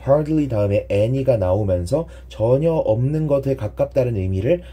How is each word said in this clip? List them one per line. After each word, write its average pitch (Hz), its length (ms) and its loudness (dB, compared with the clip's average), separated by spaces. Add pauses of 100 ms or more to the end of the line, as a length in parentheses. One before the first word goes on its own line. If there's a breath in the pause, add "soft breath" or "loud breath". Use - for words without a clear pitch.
hardly 151 460 2
다음에 104 440 0
any가 123 460 2
나오면서 95 680 0 (200 loud breath)
전혀 135 460 0
없는 151 540 0
것에 135 280 0
가깝다는 123 600 -2
의미를 95 580 0